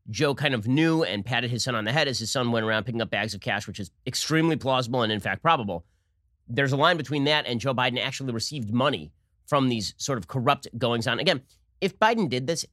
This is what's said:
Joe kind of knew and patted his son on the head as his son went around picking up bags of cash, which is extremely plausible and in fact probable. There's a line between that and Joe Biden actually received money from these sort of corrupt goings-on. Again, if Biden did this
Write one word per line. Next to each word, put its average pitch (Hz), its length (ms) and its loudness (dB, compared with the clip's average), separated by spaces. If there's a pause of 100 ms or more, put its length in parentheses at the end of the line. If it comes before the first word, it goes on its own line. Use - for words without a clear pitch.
Joe 139 260 0
kind 143 180 0
of 110 140 -2
knew 160 360 4
and 95 220 -4
patted 120 240 -2
his 117 140 -4
son 127 120 -2
on 107 100 -2
the 110 80 -2
head 151 140 2
as 127 120 -2
his 113 120 -6
son 120 200 2
went 113 140 2
around 110 200 2
picking 113 160 -2
up 110 80 -2
bags 104 240 -2
of 98 80 -10
cash, 104 260 -4
which 101 120 -10
is 98 120 -10 (140)
extremely 160 500 0
plausible 127 460 0
and 110 100 2
in 107 80 -2
fact 98 220 -4
probable. 110 440 0 (640)
There's 131 220 2
a 143 60 2
line 165 180 6
between 143 300 -2
that 151 200 2
and 120 140 -4
Joe 135 140 0
Biden 123 260 0
actually 127 320 -4
received 113 400 -4
money 120 400 0 (340)
from 135 220 2
these 113 300 -2
sort 135 200 -2
of 98 120 -8
corrupt 131 360 0 (120)
goings-on. 117 420 0
Again, 151 220 0 (400)
if - 180 -2
Biden 220 300 4
did 127 180 -2
this 165 240 -2